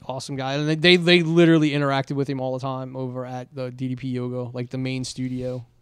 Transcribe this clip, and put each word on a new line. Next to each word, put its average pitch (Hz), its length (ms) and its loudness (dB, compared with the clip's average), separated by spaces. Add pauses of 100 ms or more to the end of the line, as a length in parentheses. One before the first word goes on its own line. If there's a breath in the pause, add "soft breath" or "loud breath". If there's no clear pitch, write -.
awesome 135 320 -8
guy, 131 160 -4
and 147 160 0
they, 160 60 2
they, 175 220 6
they 175 260 6
literally 160 480 6
interacted 139 460 0
with 139 120 -2
him 135 100 -4
all 131 140 -4
the 131 80 -6
time 131 340 -8
over 127 300 -6
at 127 300 -10
the 127 160 -8
D 127 180 -6
D 127 80 -4
P 131 120 -8
Yoga, 123 460 -4
like, 123 140 -6
the 131 80 -10
main 131 280 -4
studio. 127 600 -6 (180)